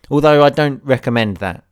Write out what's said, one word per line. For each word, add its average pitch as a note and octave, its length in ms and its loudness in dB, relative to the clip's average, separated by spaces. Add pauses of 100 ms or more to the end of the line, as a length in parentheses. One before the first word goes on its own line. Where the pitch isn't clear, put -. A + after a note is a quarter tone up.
(100)
although D3 340 4
I C#3+ 60 4
don't C#3 340 -4
recommend A#2 540 -2
that, F#2 340 -10